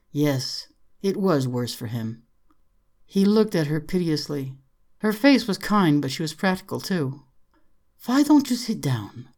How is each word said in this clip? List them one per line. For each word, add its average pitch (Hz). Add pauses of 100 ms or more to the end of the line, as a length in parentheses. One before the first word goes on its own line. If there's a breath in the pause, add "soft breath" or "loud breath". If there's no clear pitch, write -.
(120)
Yes, 143 (340)
it 196
was 170
worse 123
for -
him. 113 (840)
He 196
looked 214
at 165
her 156
piteously. 151 (440)
Her 214
face 262
was 185
kind, 185
but 147
she -
was 156
practical 185
too. 139 (840)
Why 262
don't 294
you 247
sit 226
down? 120